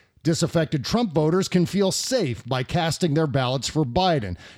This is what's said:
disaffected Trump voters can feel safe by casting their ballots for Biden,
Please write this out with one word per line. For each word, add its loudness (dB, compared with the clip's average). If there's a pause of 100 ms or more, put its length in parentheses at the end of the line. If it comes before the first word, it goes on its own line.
(220)
disaffected 0
Trump 0
voters 2
can 2
feel 0
safe -2
by -2
casting 0
their 2
ballots -2
for 0
Biden, 0 (200)